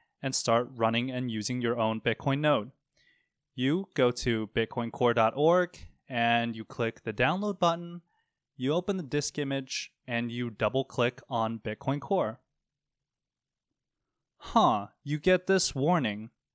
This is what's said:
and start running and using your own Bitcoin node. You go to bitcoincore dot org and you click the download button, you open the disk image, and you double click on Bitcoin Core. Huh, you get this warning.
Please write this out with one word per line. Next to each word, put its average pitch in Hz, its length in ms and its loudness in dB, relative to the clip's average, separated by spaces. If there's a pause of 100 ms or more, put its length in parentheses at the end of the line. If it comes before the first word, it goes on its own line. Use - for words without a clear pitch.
(220)
and 131 140 -2
start 120 400 2
running 117 340 0
and 127 220 -4
using 110 300 -4
your 117 180 0
own 110 220 0
Bitcoin 135 380 0
node. 143 320 2 (840)
You 147 380 0
go 123 180 4
to 113 420 -2
bitcoincore 117 640 0
dot 113 220 4
org 175 400 2 (320)
and 117 440 0
you 110 120 -10
click - 380 -4
the 113 100 -4
download 185 460 0
button, 170 420 0 (600)
you 135 120 2
open 185 240 -2
the 175 60 -4
disk 143 360 -4
image, 139 540 -4 (120)
and 120 240 -2
you 120 200 -4
double 117 340 0
click - 460 -2
on 113 300 -2
Bitcoin 135 420 -4
Core. 156 400 -2 (1900)
Huh, 113 520 2 (140)
you 147 160 -4
get 180 300 2
this 190 260 2
warning. 131 580 0 (240)